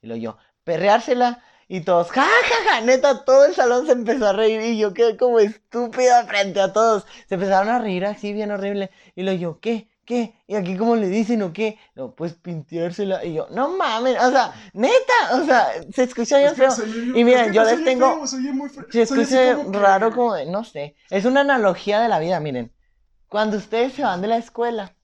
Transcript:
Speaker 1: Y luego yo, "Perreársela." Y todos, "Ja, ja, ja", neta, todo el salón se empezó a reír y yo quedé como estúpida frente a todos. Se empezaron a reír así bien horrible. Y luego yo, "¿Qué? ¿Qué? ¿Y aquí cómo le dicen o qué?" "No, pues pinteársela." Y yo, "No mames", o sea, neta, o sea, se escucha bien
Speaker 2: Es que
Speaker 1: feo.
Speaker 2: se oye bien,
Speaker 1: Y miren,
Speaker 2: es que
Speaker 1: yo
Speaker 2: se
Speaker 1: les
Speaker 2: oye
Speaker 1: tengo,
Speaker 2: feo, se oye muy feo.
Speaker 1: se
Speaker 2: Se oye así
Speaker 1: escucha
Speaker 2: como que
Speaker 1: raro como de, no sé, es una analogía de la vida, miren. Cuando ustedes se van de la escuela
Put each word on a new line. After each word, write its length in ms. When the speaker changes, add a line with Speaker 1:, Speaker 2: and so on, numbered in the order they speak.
Speaker 1:
Y 40
luego 160
yo, 140
"Perreársela." 760
Y 120
todos, 320
"Ja, 100
ja, 540
ja", 60
neta, 420
todo 200
el 100
salón 320
se 60
empezó 360
a 40
reír 280
y 180
yo 160
quedé 220
como 240
estúpida 840
frente 360
a 120
todos. 320
Se 60
empezaron 360
a 100
reír 260
así 260
bien 200
horrible. 380
Y 80
luego 160
yo, 200
"¿Qué? 280
¿Qué? 320
¿Y 80
aquí 220
cómo 180
le 140
dicen 340
o 100
qué?" 240
"No, 180
pues 200
pinteársela." 920
Y 100
yo, 160
"No 260
mames", 460
o 80
sea, 220
neta, 380
o 120
sea, 220
se 120
escucha 340
bien 120
Speaker 2:
Es 40
que 80
Speaker 1:
feo. 80
Speaker 2:
se 120
oye 180
bien, 180
Speaker 1:
Y 60
miren, 160
Speaker 2:
es 80
que 80
Speaker 1:
yo 80
Speaker 2:
se 80
Speaker 1:
les 60
Speaker 2:
oye 60
Speaker 1:
tengo, 300
Speaker 2:
feo, 140
se 80
oye 160
muy 160
feo. 200
Speaker 1:
se 180
Speaker 2:
Se 80
oye 100
así 120
Speaker 1:
escucha 200
Speaker 2:
como 160
que 80
Speaker 1:
raro 320
como 220
de, 120
no 160
sé, 320
es 140
una 160
analogía 600
de 80
la 120
vida, 180
miren. 340
Cuando 300
ustedes 380
se 100
van 180
de 60
la 80
escuela 680